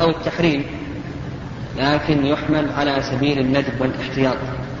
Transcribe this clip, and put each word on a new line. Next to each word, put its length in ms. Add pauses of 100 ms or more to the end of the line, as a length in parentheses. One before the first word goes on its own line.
أو 80
التحريم، 540 (1120)
لكن 480
يحمل 520
على 240
سبيل 380
الندب 400
والاحتياط، 580 (440)